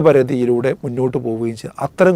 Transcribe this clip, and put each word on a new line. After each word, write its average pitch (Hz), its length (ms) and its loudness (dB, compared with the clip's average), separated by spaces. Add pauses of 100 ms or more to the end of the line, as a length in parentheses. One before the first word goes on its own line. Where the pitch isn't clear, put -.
പരതിയിലൂടെ 127 640 2 (140)
മുന്നോട്ട് 127 400 -4
പോവുകയും 117 360 -4
ചെയ്യും. - 140 -14 (120)
അത്തരം 185 300 2